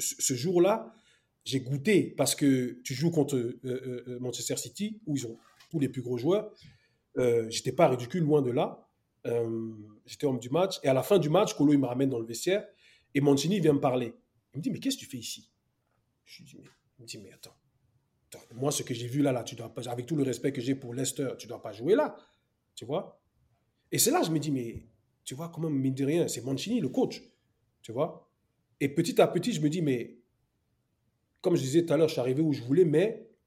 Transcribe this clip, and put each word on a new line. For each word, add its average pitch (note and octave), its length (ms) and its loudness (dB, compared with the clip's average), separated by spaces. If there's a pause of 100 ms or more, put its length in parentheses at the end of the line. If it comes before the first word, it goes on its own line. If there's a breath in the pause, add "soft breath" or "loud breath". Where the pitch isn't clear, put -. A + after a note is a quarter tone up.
ce, - 180 -6
ce - 160 0
jour-là, F3+ 580 2 (520 soft breath)
j'ai C3 160 -2
goûté C3+ 560 2
parce C3 180 2
que B2+ 480 2
tu C3+ 120 -8
joues D#3 160 0
contre, C#3+ 260 2
euh, A#2+ 280 -4
euh, B2+ 440 -8
euh, B2 100 -10
Manchester B2 380 -6
City, G#3 500 -8
où D3 100 -2
ils B2+ 100 -6
ont A2+ 120 -12 (320 soft breath)
tous D#3+ 80 -4
les C3+ 100 0
plus B2+ 140 -8
gros A#2+ 160 -4
joueurs. F#3 340 -2 (680 soft breath)
Euh, A#2 300 2
j'étais A#2 240 -4
pas E3 160 6
ridicule, C3 360 -2
loin D3 180 4
de B2 80 -2
là. D#3 380 -2 (380)
Euh, A2+ 440 -2 (360)
j'étais - 200 -4
homme B2+ 140 0
du A2 100 -12
match. F3+ 320 0
Et C#3+ 60 0
à C3+ 60 4
la C3 100 2
fin G3+ 140 6
du D3 100 2
match, F#3 260 2
Kolo, D3 180 4
il C#3+ 60 6
me C3 80 2
ramène C3 240 0
dans B2 80 -2
le A2+ 80 -6
vestiaire F3+ 400 -2 (480 soft breath)
et C#3+ 60 2
Mancini C#3+ 400 4
vient D#3 120 6
me C#3 80 2
parler. B2+ 340 0 (400)
Il C3 40 -10
me D#3+ 40 -6
dit, « C4 100 -4
Mais - 80 -2
qu'est-ce C4+ 160 0
que - 60 -14
tu - 40 -16
fais B2 120 -12
ici ? » - 300 -12 (760)
Je - 140 -20
lui - 60 -20
dis, « - 140 -20
Mais », - 100 -20 (300)
il B2 40 -20
me A2+ 40 -20
dit, « - 160 -14
Mais F#2+ 100 -20
attends, - 220 -20 (800)
attends, - 120 -18 (100)
moi, C3 180 -2
ce - 100 -4
que B2 120 -6
j'ai A#2 120 -6
vu C#3 160 0
là, C#3 100 4
là, A#2 120 -2
tu A#2+ 100 -12
dois A2+ 180 -12
pas, A#2+ 160 -10
avec A#2+ 180 -6
tout E3 100 -4
le C#3 80 2
respect C3 280 -2
que C3 80 -6
j'ai C3 140 -2
pour A#2+ 180 -8
Leicester, C3 360 -4 (100)
tu - 80 -16
dois A2 160 -14
pas G#2+ 100 -10
jouer B2 220 0
là. » - 220 0 (580 soft breath)
Tu - 100 -16
vois ? D3 360 -6 (720)
Et C#3 60 0
c'est A#3 120 4
là, E4+ 120 4
je F3 80 0
me D#3+ 80 2
dis, « C#3+ 140 -4
Mais A#2 340 -6 (380)
tu - 100 -12
vois, E3 200 -10
quand D#3 60 -10
même, D#3+ 140 -2
mine C3 200 0
de C3+ 100 -2
rien, D3+ 240 2
c'est A2 160 -8
Mancini, F#3+ 360 -2
le C#3 80 -2
coach. » - 340 -2 (600)
Tu A2+ 100 -14
vois ? C#3 360 -4 (520)
Et C#3 80 2
petit E3+ 320 2
à E3+ 80 8
petit, G3 240 -2
je D#3+ 80 -2
me D3+ 80 2
dis, « E3+ 140 0
Mais B2+ 360 -2 (1200)
comme F3 160 2
je C3 60 0
disais D#3 240 4
tout D3 60 0
à C#3+ 40 6
l'heure, D#3 120 6
je D#3 60 -6
suis C#3 60 0
arrivé C3 220 0
où D#3 100 2
je A#2 100 -2
voulais, C#3+ 220 4
mais E3 440 2 (180)